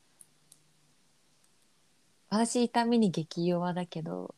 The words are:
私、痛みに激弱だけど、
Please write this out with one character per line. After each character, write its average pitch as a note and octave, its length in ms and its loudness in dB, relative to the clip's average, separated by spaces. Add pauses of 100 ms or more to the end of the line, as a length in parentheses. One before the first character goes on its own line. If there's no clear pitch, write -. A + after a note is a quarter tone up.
(2250)
私、 A#3 340 2
痛 A#3 220 2
み A#3 120 2
に G#3+ 140 4
激 E3+ 340 -4
弱 F3 300 0
だ F3+ 100 -4
け E3 160 -10
ど、 E3+ 360 -8